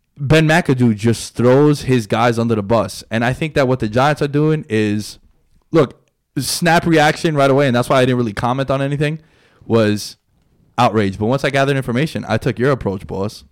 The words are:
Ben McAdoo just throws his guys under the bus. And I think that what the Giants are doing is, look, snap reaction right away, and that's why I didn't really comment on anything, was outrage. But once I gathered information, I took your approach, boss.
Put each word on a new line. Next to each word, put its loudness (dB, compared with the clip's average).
Ben 2
McAdoo 2
just -2
throws 4
his 0
guys 0
under 0
the -2
bus. -2
And -2
I 0
think -6
that 2
what 0
the -4
Giants 0
are -2
doing 0
is, -2
look, 0
snap 0
reaction 2
right 2
away, 4
and 0
that's 0
why 4
I 4
didn't 0
really -2
comment -4
on -2
anything, -4
was 0
outrage. 2
But -2
once -2
I 2
gathered 0
information, -4
I -2
took -4
your 2
approach, -4
boss. -8